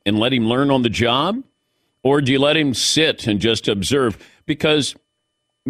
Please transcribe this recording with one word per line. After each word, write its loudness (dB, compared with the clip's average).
and 0
let 0
him 0
learn 2
on 2
the 0
job, 0
or 2
do 0
you 2
let 2
him 0
sit -2
and 0
just 0
observe? 0
Because -2